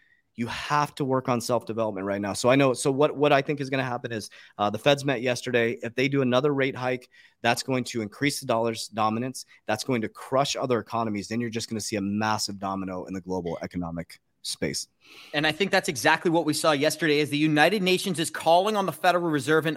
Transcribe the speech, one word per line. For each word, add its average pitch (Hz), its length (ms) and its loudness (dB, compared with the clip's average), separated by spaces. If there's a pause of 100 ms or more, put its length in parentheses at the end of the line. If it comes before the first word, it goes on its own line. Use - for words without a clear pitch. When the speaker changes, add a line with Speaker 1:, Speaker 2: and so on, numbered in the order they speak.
(360)
Speaker 1:
You 117 120 -4
have - 480 -2
to 151 80 -4
work 131 240 0
on 120 140 0
self-development 110 640 -2
right 101 160 -2
now. 101 100 -4
So 107 180 2
I - 60 8
know, 135 180 6
so 139 200 0
what, 135 240 2
what 147 160 4
I 139 80 6
think 139 180 -4
is 131 100 -6
gonna 135 140 -2
happen 123 300 -6
is, 104 160 -6 (280)
uh, 104 120 2
the 104 80 -2
Feds 143 260 4
met 135 180 0
yesterday. 123 640 0
If 117 120 -8
they 135 120 2
do 139 140 2
another 131 320 4
rate 135 240 0
hike, 127 320 -4 (320)
that's 120 200 2
going 127 240 -2
to 117 160 -4
increase 139 380 -2
the 139 60 -10
dollar's 113 420 0
dominance. 110 580 -2 (200)
That's 107 180 -2
going 123 160 0
to 110 80 -2
crush - 480 -2
other 123 240 0
economies. 107 480 -4
Then 117 140 -4
you're 120 80 -4
just 110 180 -6
gonna 110 140 -6
see - 160 -4
a 98 40 -2
massive 104 560 -2
domino 95 460 -6
in 95 100 -12
the 95 60 -8
global 87 420 -4
economic 85 600 -8 (200)
space. - 460 -6 (460)
Speaker 2:
And 147 120 0
I 156 60 2
think 190 200 -2
that's 190 180 0
exactly 156 420 2
what 160 140 2
we 151 80 0
saw 160 180 2
yesterday, 151 480 2
is 147 100 0
the 147 80 -2
United 156 460 4
Nations 185 340 0
is 160 120 -2
calling 190 480 2
on 190 80 0
the 165 80 -2
Federal 175 360 2
Reserve 151 360 2
and 160 120 -2